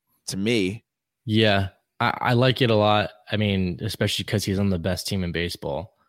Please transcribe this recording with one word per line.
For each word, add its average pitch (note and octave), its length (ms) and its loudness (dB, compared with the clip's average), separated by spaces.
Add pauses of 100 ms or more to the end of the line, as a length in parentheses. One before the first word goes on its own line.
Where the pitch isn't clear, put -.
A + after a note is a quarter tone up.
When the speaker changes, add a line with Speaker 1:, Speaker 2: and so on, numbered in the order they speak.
(280)
Speaker 1:
to F#2+ 100 -8
me. G#2 460 0 (420)
Speaker 2:
Yeah, G#2+ 420 4 (320)
I, A#2 200 0
I B2 120 0
like B2 300 2
it A#2+ 80 2
a A2 40 4
lot. G#2 360 2 (200)
I G#2+ 60 -4
mean, G2 460 0
especially G#2 420 -4
'cause G#2 200 -2
he's G2 140 -2
on G2+ 120 2
the F#2 80 0
best E2+ 280 -4
team F#2+ 180 -4
in E2+ 80 -6
baseball. D#2 640 -6 (100)